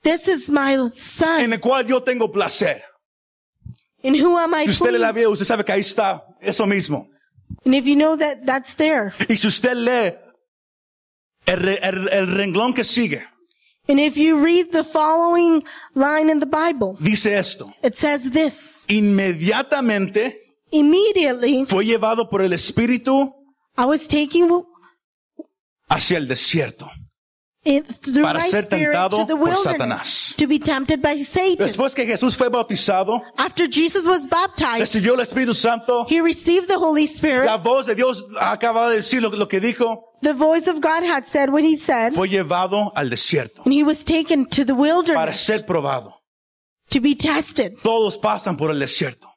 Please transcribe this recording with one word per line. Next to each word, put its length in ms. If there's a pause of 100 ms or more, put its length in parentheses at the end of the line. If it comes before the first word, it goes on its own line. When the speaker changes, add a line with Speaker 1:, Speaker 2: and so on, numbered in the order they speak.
Speaker 1:
"This 240
is 200
my 480
son, 440
Speaker 2:
en 140
el 40
cual 260
yo 200
tengo 260
placer." 500 (1200)
Speaker 1:
in 100
whom 220
am 180
I 120
Speaker 2:
Si 40
usted 220
lee 60
la 120
Speaker 1:
pleased?" 60
Speaker 2:
Biblia, 140
usted 140
sabe 200
que 80
ahí 80
está 420 (180)
eso 260
mismo. 420 (560)
Speaker 1:
And 100
if 100
you 120
know 200
that, 300
that's 300
there. 360 (160)
Speaker 2:
Y 60
si 140
usted 260
lee 420 (1300)
el 140
re-, 220
el, 260
el 200
renglón 460
que 100
sigue, 400 (680)
Speaker 1:
And 80
if 180
you 200
read 340
the 140
following 800 (300)
line 360
in 100
the 60
Bible, 560
Speaker 2:
dice 340
esto, 360 (100)
Speaker 1:
it 140
says 340
this, 580
Speaker 2:
"Inmediatamente 1500 (340)
Speaker 1:
"Immediately 960
Speaker 2:
fue 180
llevado 440
por 140
el 100
Espíritu 800 (460)
Speaker 1:
I 80
was 220
taken 400
w-, 180 (1200)
Speaker 2:
hacia 300
el 100
desierto 600 (760)
Speaker 1:
in, 200
through 400
Speaker 2:
para 160
Speaker 1:
my 100
Speaker 2:
ser 140
Speaker 1:
spirit 280
Speaker 2:
tentado 260
Speaker 1:
to 80
the 100
Speaker 2:
por 120
Speaker 1:
wilderness 140
Speaker 2:
Satanás." 720
Speaker 1:
to 100
be 120
tempted 420
by 220
Satan." 340 (100)
Speaker 2:
Después 280
que 120
Jesús 300
fue 120
bautizado, 760 (160)
Speaker 1:
After 300
Jesus 380
was 220
baptized, 520
Speaker 2:
recibió 340
el 60
Espíritu 340
Santo, 540
Speaker 1:
he 120
received 480
the 100
Holy 280
Spirit. 400
Speaker 2:
la 100
voz 300
de 80
Dios 300 (140)
acaba 520
de 80
decir 240
lo, 80
lo 180
que 120
dijo, 440 (160)
Speaker 1:
The 140
voice 320
of 140
God 240
had 240
said 220
what 120
he 140
said, 360
Speaker 2:
fue 160
llevado 680
al 120
desierto 560
Speaker 1:
and 80
he 120
was 200
taken 420
to 180
the 100
Speaker 2:
para 80
Speaker 1:
wilderness 580
Speaker 2:
ser 240
probado. 480 (800)
Speaker 1:
to 100
be 140
tested. 600 (100)
Speaker 2:
Todos 340
pasan 380
por 140
el 100
desierto. 560